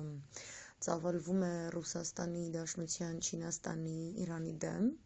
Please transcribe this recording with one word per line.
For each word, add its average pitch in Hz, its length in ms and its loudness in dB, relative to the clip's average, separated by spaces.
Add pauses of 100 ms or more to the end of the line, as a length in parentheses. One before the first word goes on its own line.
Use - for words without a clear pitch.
(800)
ծավալվում 175 680 4
է 175 80 2 (180)
Ռուսաստանի, 170 800 -2
Դաշնության, 165 720 -2
Չինաստանի, 165 760 -2 (220)
Իրանի 165 360 0
դեմ։ 165 320 4 (160)